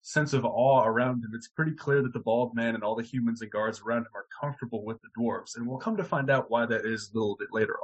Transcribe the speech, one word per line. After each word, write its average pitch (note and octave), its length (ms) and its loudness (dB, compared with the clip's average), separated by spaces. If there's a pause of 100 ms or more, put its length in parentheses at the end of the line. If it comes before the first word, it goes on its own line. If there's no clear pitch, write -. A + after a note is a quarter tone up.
sense C#3+ 320 0
of B2+ 100 2
awe B2+ 400 6
around A#2+ 400 2
him. A2 100 -10
It's A#2 140 -10
pretty D#3+ 240 0
clear C#3+ 300 2
that B2+ 100 -2
the A#2+ 80 -4
bald A#2 340 0
man A#2 200 0
and A2 100 -4
all A2 100 0
the A#2 80 -4
humans A#2 400 -2
and G#2+ 80 -10
guards A2 320 -2
around A#2 200 0
him - 120 -12
are G2+ 120 -14 (140)
comfortable A#2 440 -6
with A2+ 180 -8
the - 60 -20 (100)
dwarves, A2+ 380 -4
and A#2+ 100 -6
we'll C3 120 -6
come A3+ 180 -2
to F#3+ 80 0
find C#3 260 0
out - 200 4
why A#2 160 4
that A2+ 200 0
is G#2+ 240 -4
a A2 80 -2
little G#2 200 0
bit G#2 140 -8
later A2 320 2